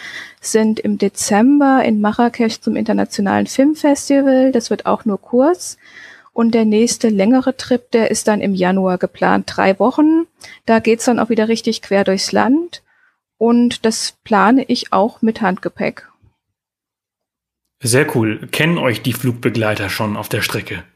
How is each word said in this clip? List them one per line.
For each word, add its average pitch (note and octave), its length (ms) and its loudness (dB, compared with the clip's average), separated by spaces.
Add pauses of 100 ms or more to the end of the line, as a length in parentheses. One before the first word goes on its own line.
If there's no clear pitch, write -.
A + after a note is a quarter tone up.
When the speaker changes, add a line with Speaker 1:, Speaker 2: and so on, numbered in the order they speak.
(400)
Speaker 1:
sind A3 380 0
im G#3 180 -4
Dezember C4 880 2
in A3 160 0
Marrakesch A3+ 600 0
zum A3 160 -2
Internationalen G3+ 720 -2
Filmfestival, C#4 1040 2
das A#3 180 -2
wird G3+ 160 -4
auch F#3+ 180 -2
nur G3+ 160 -2
kurz. C#4+ 560 0 (580)
Und A3+ 180 0
der A3+ 120 2
nächste A3 460 2
längere A#3+ 460 2
Trip, - 360 -4
der A3+ 180 2
ist - 160 -2
dann G#3+ 140 0
im G3 160 -2
Januar F#3 420 0
geplant, F#3 460 -2 (100)
drei F#3+ 240 2
Wochen. D4+ 480 2 (400)
Da A3+ 140 4
geht's A3+ 240 0
dann A#3 160 2
auch A3 100 0
wieder G#3+ 160 0
richtig A3+ 340 -2
quer G3 220 0
durchs G3 300 -2
Land B3+ 500 0 (560)
und A#3 480 2
das - 380 -4
plane A3 400 2
ich - 280 -4
auch G3+ 300 0
mit A3 180 -2
Handgepäck. - 680 -6 (1700)
Speaker 2:
Sehr C3 360 0
cool. A2 340 -2
Kennen D#3+ 280 0
euch B2+ 240 -2
die B2+ 100 -2
Flugbegleiter G#2+ 760 -4
schon G#2+ 260 -4
auf G#2+ 120 -10
der A2 120 -4
Strecke? - 420 -8 (140)